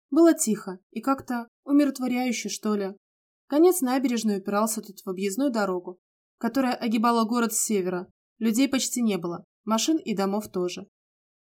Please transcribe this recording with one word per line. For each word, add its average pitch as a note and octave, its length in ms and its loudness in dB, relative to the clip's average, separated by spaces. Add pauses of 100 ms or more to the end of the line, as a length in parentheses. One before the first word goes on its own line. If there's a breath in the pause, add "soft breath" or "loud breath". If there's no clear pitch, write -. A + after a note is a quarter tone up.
(120)
Было D#4+ 220 8
тихо G3 460 -2 (120)
и A3 100 -6
как-то C4 480 -4 (140)
умиротворяюще, B3+ 840 0
что G#3+ 280 -2
ли. G3 200 -4 (520)
Конец E4+ 340 4
набережной B3 560 0
упирался G#3 440 -2
тут - 220 -20
в G3 60 -8
объездную G3+ 420 -2
дорогу, F#3 480 -2 (380)
которая B3 380 -2
огибала A#3 500 2
город A3+ 280 0
с - 80 -2
севера. F3+ 500 -2 (260)
Людей A#3 320 2
почти B3+ 320 -2
не G#3 160 0
было, F3 280 -8 (180)
машин A3+ 340 2
и A3 180 -4
домов G3 360 -2
тоже. F#3 360 -6 (540)